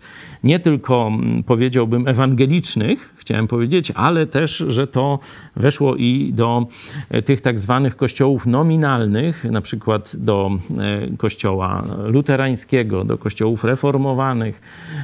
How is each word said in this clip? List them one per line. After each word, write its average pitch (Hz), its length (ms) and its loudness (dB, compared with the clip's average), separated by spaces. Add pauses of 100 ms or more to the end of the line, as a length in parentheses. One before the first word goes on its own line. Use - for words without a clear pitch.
(460)
nie 156 140 4
tylko, 131 480 2
mm, 117 360 0
powiedziałbym, 123 640 2
ewangelicznych, 135 1120 0
chciałem 113 300 -2
powiedzieć, 123 480 0
ale 156 320 2
też, 156 400 -2
że 135 200 0
to 139 320 0 (360)
weszło 139 400 2
i 127 380 0
do, 117 340 2 (420)
e, 113 120 0
tych 135 200 0
tak 120 180 0
zwanych 123 360 2
kościołów 131 500 0
nominalnych, 139 960 2
na 113 180 -2
przykład 110 540 -4
do, 98 360 0 (260)
e, 101 400 -4
kościoła 95 640 -2 (220)
luterańskiego, 127 1000 0
do 113 140 -2
kościołów 110 460 -2
reformowanych, 131 960 -2 (420)